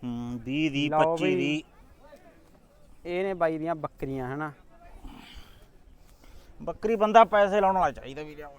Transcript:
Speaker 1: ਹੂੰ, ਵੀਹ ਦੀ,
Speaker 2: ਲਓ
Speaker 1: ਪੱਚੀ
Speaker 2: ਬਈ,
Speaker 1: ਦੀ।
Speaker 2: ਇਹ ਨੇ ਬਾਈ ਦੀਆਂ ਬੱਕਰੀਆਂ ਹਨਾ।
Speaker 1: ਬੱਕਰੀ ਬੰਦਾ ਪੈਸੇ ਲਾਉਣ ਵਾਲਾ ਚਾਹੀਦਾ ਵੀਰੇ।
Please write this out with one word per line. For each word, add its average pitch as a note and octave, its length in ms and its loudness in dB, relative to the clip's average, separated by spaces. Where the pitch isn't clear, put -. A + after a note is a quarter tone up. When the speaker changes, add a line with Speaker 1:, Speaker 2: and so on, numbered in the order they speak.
Speaker 1:
ਹੂੰ, A#2+ 400 -6
ਵੀਹ D3 260 -2
ਦੀ, C#3+ 180 -2
Speaker 2:
ਲਓ D3+ 100 0
Speaker 1:
ਪੱਚੀ D#3+ 260 2
Speaker 2:
ਬਈ, F#3 120 0
Speaker 1:
ਦੀ। D3+ 280 -2
Speaker 2:
ਇਹ F3+ 200 -4
ਨੇ G3 100 -4
ਬਾਈ D#3+ 240 0
ਦੀਆਂ D#3+ 160 -4
ਬੱਕਰੀਆਂ C3+ 600 -8
ਹਨਾ। D3+ 180 -6
Speaker 1:
ਬੱਕਰੀ G#3+ 340 -4
ਬੰਦਾ G#3+ 280 8
ਪੈਸੇ G3+ 360 4
ਲਾਉਣ F#3+ 140 4
ਵਾਲਾ E3+ 160 2
ਚਾਹੀਦਾ C3 320 -10
ਵੀਰੇ। D3+ 220 -16